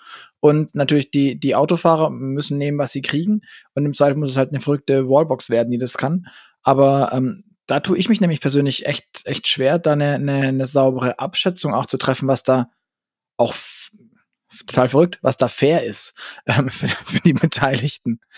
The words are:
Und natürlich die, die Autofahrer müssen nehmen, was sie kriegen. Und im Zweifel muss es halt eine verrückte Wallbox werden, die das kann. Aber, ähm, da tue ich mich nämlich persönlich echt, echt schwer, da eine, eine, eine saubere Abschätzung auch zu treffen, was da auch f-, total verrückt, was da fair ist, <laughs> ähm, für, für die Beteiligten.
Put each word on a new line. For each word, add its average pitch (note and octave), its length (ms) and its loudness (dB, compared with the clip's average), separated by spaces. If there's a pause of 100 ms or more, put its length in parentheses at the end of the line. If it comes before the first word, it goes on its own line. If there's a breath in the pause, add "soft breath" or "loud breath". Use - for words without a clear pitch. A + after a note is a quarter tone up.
(380 loud breath)
Und D3+ 360 4
natürlich D3 360 0
die, C#3 300 0
die B2+ 160 0
Autofahrer D#3 540 2
müssen C3+ 480 -4
nehmen, C#3+ 200 -2
was C#3 140 -2
sie C#3 80 -6
kriegen. F3 400 -2 (340 loud breath)
Und C#3+ 120 -2
im C#3+ 80 -2
Zweifel C#3+ 220 2
muss D3 120 -2
es C3 80 -4
halt C3 140 0
eine C#3 100 -4
verrückte C3+ 480 0
Wallbox C#3+ 400 2
werden, A#2 220 0
die A#2+ 80 -2
das A#2+ 180 -6
kann. E3+ 300 -2 (360 loud breath)
Aber, C#3 500 4
ähm, B2+ 320 -4 (220)
da C#3 140 0
tue F#3 160 0
ich F#3 140 -2
mich G#3+ 100 2
nämlich E3+ 220 0
persönlich C#3 440 0
echt, - 380 -8
echt - 240 -4
schwer, C#3 300 2
da D#3 160 2
eine, C#3+ 200 0
eine, C#3 280 0
eine C3+ 240 0
saubere C3 520 2
Abschätzung - 560 -4
auch B2 120 0
zu - 100 -4
treffen, C3 320 -2
was C3 140 0
da B2+ 280 2 (680)
auch A#2 140 2
f-, - 380 -12 (760)
total B2+ 240 2
verrückt, E3 320 2
was C3 160 0
da B2 100 2
fair C#3+ 360 0
ist, - 300 -8 (160)
<laughs> - 160 -16
ähm, B2+ 220 0
für, - 200 -6
für - 320 -6
die E3+ 120 4
Beteiligten. C3 880 -2 (180 loud breath)